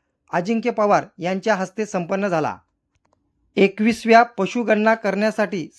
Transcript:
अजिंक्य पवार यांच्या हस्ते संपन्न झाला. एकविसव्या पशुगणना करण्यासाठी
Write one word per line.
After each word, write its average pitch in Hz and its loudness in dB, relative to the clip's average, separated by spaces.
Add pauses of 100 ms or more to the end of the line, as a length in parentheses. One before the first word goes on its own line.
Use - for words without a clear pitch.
(340)
अजिंक्य 226 0
पवार 202 2 (120)
यांच्या 190 0
हस्ते 190 -4
संपन्न 196 -2
झाला. 147 -2 (1000)
एकविसव्या 220 2
पशुगणना 214 0
करण्यासाठी 202 -2